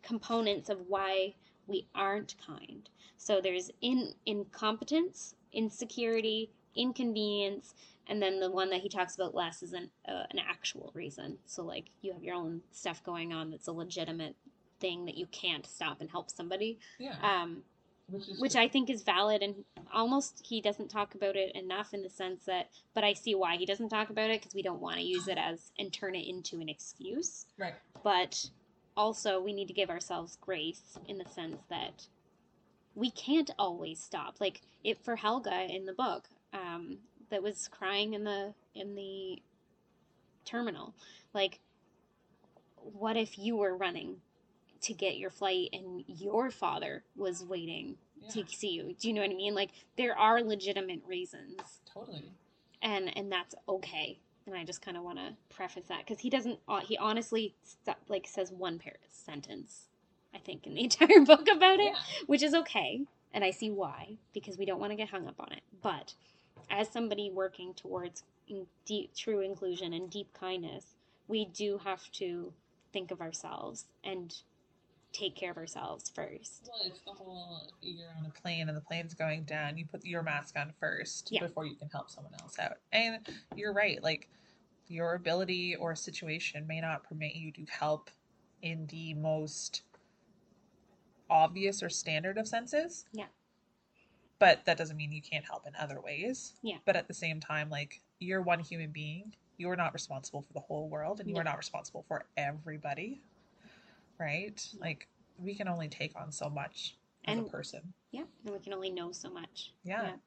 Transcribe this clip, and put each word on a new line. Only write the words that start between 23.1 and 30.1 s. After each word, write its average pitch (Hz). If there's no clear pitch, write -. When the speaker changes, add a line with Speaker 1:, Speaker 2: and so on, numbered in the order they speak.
Speaker 1:
see 214
why 180
he 175
doesn't 202
talk 214
about 220
it, 220
'cause -
we 196
don't 180
wanna 170
use 180
it 180
as, 165
and 196
turn 190
it 175
into 180
an 160
excuse. -
Speaker 2:
Right. 202
Speaker 1:
But 185
also, 208
we 202
need 196
to 185
give 190
ourselves 170